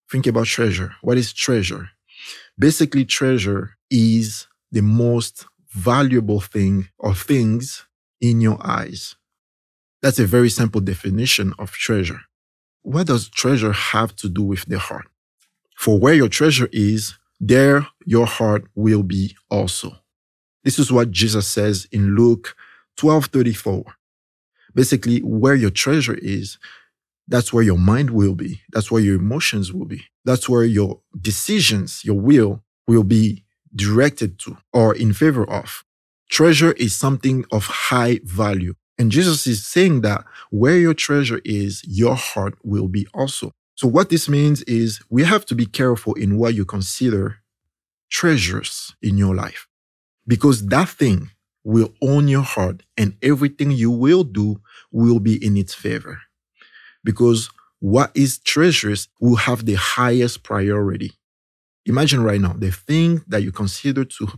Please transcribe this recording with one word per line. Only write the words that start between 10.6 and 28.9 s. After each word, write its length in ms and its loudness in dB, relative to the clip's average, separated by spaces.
definition 800 -2
of 140 -12
treasure. 500 -4
What 240 -4
does 220 0
treasure 420 0
have 460 -4
to 120 -8
do 140 -4
with 220 -4
the 120 -6
heart? 300 -10
For 220 2
where 160 6
your 140 6
treasure 440 0
is, 460 -2
there 480 4
your 220 2
heart 380 -2
will 260 2
be 340 -4
also. 480 -4
This 140 0
is 140 2
what 180 2
Jesus 380 -2
says 440 -2
in 240 0
Luke 400 2
twelve 300 2
thirty-four. 600 -2
Basically, 460 2
where 340 0
your 160 2
treasure 500 -2
is, 380 -8
that's 240 0
where 120 4
your 160 2
mind 320 2
will 240 2
be. 260 -10
That's 200 -4